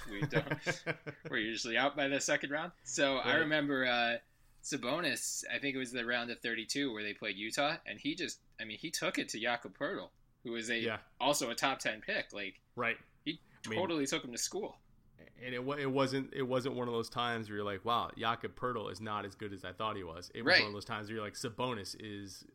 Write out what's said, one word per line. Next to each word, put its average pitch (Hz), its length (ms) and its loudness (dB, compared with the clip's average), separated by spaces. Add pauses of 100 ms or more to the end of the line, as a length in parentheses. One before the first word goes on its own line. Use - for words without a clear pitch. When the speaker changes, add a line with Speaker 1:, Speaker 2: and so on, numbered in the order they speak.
Speaker 1:
we 202 120 -4
don't, - 240 2
Speaker 2:
<laughs> - 840 -4
Speaker 1:
we're 135 80 0
usually 113 400 0
out 143 180 4
by 139 120 2
the 139 120 2
second 143 320 2
round. 160 200 -2 (120)
So 139 340 4
I 127 160 4
Speaker 2:
Right. 156 80 8
Speaker 1:
remember, 147 440 4
uh, 120 320 4 (460)
Sabonis, 131 800 0 (100)
I 120 60 0
think 139 160 0
it - 20 -2
was 123 140 -2
the 120 140 -2
round 120 260 2
of - 80 -8
thirty-two 117 520 0
where 107 120 -4
they 104 100 -2
played 104 240 -4
Utah, 143 380 2 (100)
and 104 140 -8
he 151 160 -2
just, 151 240 -4 (200)
I 113 60 -8
mean, 107 140 -8
he 160 100 -6
took - 300 -2
it - 100 -2
to 113 100 -6
Jakob 117 380 -2
Poeltl, 139 320 -4 (340)
who 117 100 -6
was 117 180 -2
a, 113 80 2
Speaker 2:
Yeah. 110 180 0 (220)
Speaker 1:
also 139 320 4
a 120 40 -6
top 135 240 2
ten 110 220 -2
pick. 196 320 -2
Like, 98 260 -6 (160)
Speaker 2:
Right. 117 220 0 (260)
Speaker 1:
he 160 160 -4 (260)
Speaker 2:
I - 40 -6
mean, - 100 0
Speaker 1:
totally 165 280 2
took 160 160 0
him 123 80 -8
to 117 80 -6
school. - 400 -4 (640)
Speaker 2:
And 127 100 -4
it 123 100 -2
wa-, 139 120 0
it 135 160 2
wasn't, 135 420 4
it 135 100 0
wasn't 127 320 2
one 123 120 0
of 120 60 0
those 117 160 0
times 117 400 0
where 104 80 -4
you're 104 80 0
like, 101 200 -2
"Wow, 113 320 2
Jakob 113 380 0
Poeltl 113 360 -2
is 92 100 -10
not 104 240 -4
as 101 100 -10
good 104 180 -8
as 92 120 -10
I 90 80 -6
thought 107 240 -2
he 95 60 -4
was." 85 300 -10
It - 100 -6
was 160 100 6
Speaker 1:
Right. 160 80 10
Speaker 2:
one 107 80 2
of 104 40 -6
those 101 120 -6
times 107 240 -6
where 110 80 -6
you're 107 80 -2
like, 98 80 -6
"Sabonis 117 640 -4
is 101 560 -12